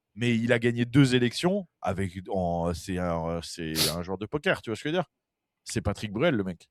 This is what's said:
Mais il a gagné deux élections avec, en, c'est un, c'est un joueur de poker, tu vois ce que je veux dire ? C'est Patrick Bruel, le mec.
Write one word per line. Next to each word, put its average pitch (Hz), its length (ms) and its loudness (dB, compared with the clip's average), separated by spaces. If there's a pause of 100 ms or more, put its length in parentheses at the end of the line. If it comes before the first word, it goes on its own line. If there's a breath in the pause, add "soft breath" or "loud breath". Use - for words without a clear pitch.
(160)
Mais 120 180 2
il 117 180 2
a 120 60 8
gagné 120 260 2
deux 127 300 6
élections 165 540 2 (120)
avec, 92 380 -4 (100)
en, 87 460 0
c'est 90 240 -6
un, 85 420 -2
c'est 80 340 -8 (160)
un 85 120 -6
joueur 92 160 -6
de 104 80 -8
poker, 151 360 -2
tu - 80 -8
vois 107 60 -4
ce - 60 -12
que 147 60 -6
je 151 60 -2
veux 180 60 0
dire ? 160 80 -6 (540)
C'est - 180 -6
Patrick 104 320 -4
Bruel, 139 220 0
le 104 80 0
mec. 92 280 -10